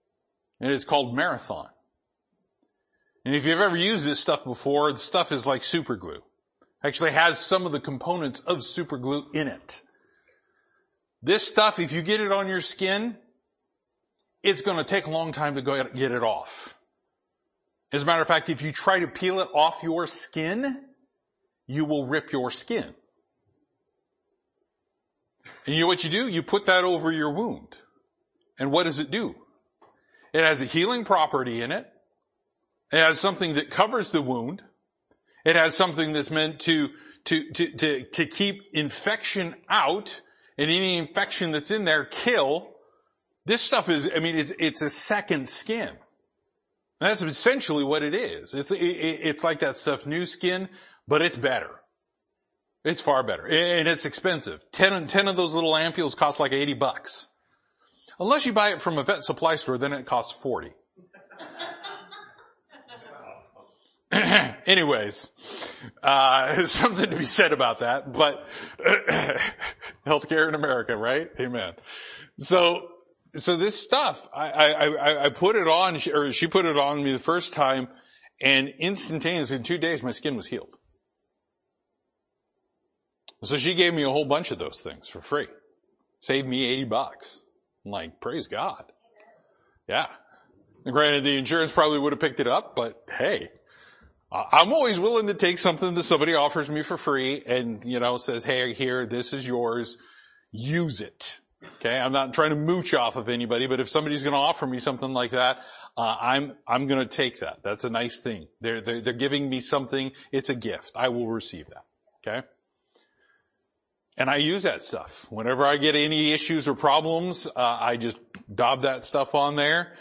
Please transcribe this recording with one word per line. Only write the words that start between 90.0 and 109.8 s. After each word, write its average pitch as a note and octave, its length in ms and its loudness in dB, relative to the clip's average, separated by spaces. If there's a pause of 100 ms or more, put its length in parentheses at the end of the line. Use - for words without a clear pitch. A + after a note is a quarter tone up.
And C3 80 -6
granted, D3 320 4
the C#3 120 2
insurance D3+ 360 0
probably D3+ 260 4
would D3 140 2
have - 80 -4
picked D3+ 200 0
it B2+ 60 0
up, C#3 280 0
but A#2 300 -4 (120)
hey, B2 340 -2 (800)
I, G#2 200 -2
I'm F3 200 8
always B3 260 4
willing A3 300 2
to G3+ 60 0
take F3+ 240 2
something F3+ 360 0
that E3+ 80 0
somebody D#3+ 320 2
offers D3 360 2
me D3+ 120 -2
for E3+ 140 -6
free C3+ 500 0
and, A#2 380 -2
you B2 160 -2
know, B2 160 2
says, A#2 280 -4
"Hey, B2+ 280 0
here, B2+ 340 -2
this A#2+ 260 -4
is C3+ 140 -6
yours. A#2+ 520 -2 (520)
Use C3+ 500 -2
it." - 380 -10 (380)
Okay? A#2+ 220 -2
I'm C3 140 0
not C3+ 220 0
trying D#3 160 4
to D3+ 60 0
mooch E3 380 0
off A#2+ 220 2
of A2+ 120 -6
anybody, A#2+ 380 0
but B2+ 140 0
if A#2 80 -4
somebody's D3+ 340 0
gonna C#3+ 180 2
offer D3+ 260 0
me B2+ 120 -4
something C3 340 -4
like B2 200 -2
that, B2+ 260 2 (380)
uh, A2+ 240 0
I'm, C3 340 0 (120)
I'm B2+ 200 0
gonna C3+ 200 2
take C3 340 -2
that. D2+ 220 -8
That's G#2 220 -4
a B2 60 -2
nice A2+ 300 -4
thing. G#2+ 260 -8 (140)
They're, A2+ 200 -4
they're, A#2 200 -4
they're A#2+ 120 -2
giving C#3 360 -2
me B2+ 120 -4
something. C3+ 520 -4 (200)